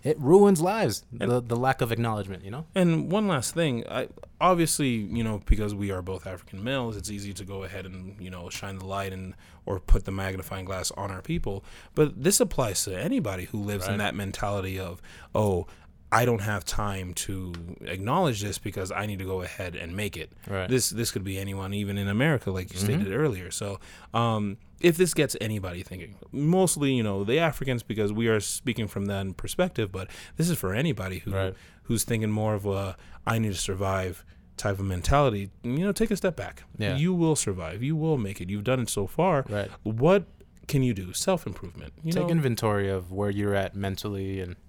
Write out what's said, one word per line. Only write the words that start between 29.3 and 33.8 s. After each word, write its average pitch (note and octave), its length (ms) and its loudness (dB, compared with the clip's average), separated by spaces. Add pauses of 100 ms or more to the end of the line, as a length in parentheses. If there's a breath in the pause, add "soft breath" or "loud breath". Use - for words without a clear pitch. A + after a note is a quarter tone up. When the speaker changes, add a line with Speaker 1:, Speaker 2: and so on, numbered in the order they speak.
Speaker 2:
perspective, A2 520 -2
but F#2+ 200 -8 (260 loud breath)
this E3 140 2
is D#3 80 0
for F#2+ 160 -2
anybody G2 460 -2
who, G2+ 100 -8
Speaker 1:
Right. F#2+ 240 0 (300 loud breath)
Speaker 2:
who's A2+ 200 0
thinking A2 260 0
more G#2+ 240 2
of G2+ 120 -2
a, G2 280 -2 (320 loud breath)
"I A2+ 120 2
need A2 140 0
to F2 60 -4
survive" F#2+ 680 -2 (300 soft breath)